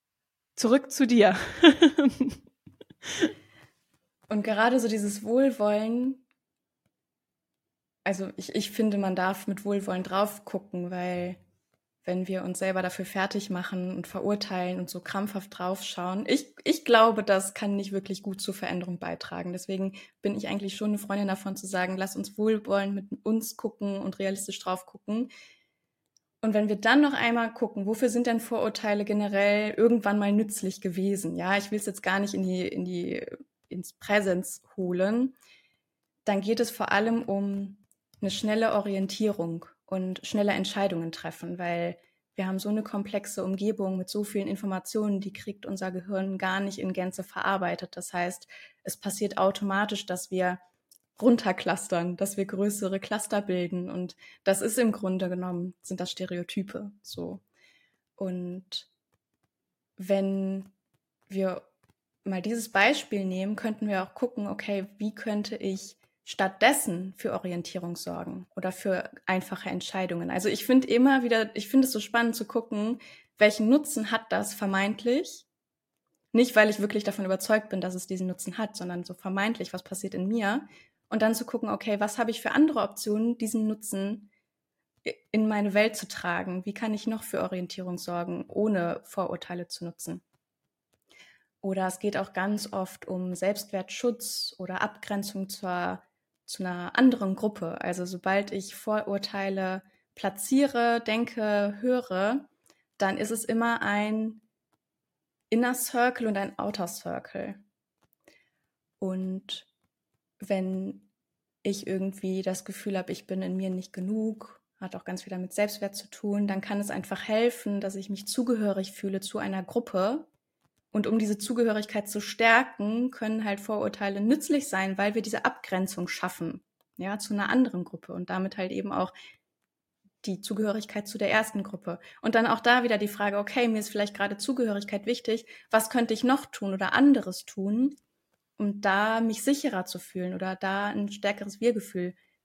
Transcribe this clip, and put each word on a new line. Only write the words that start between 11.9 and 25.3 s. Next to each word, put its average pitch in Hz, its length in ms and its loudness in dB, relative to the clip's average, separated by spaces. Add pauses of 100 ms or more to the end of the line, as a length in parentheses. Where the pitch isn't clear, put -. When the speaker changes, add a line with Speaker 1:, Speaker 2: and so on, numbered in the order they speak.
Speaker 2:
wenn 180 220 -2
wir 185 160 -2
uns 180 160 -4
selber 185 220 0
dafür 185 240 -4
fertig 196 440 -2
machen 185 460 -4
und 180 120 -6
verurteilen 185 720 -2
und 175 100 -6
so 180 120 -10
krampfhaft 202 560 -6
draufschauen, 185 680 -4
ich, - 360 0
ich - 220 0
glaube, 220 380 8
das 190 300 2
kann 202 220 -2
nicht 202 160 -4
wirklich 196 320 -6
gut 190 160 -6
zur - 140 -4
Veränderung 180 460 -6
beitragen. 175 520 -8
Deswegen 190 420 -4 (280)
bin 202 140 0
ich 202 120 -8
eigentlich 196 280 -4
schon 214 160 0
eine 208 60 0
Freundin 202 300 -2
davon 190 280 -4
zu 196 120 -12
sagen, 185 300 -2
lass 190 180 -4
uns 202 220 -8
wohlwollend 202 580 2
mit 196 100 -6 (180)
uns 220 340 -2
gucken 202 420 -4
und 190 200 -6
realistisch 196 400 -4
drauf 185 260 -2
gucken. 233 440 -4 (1120)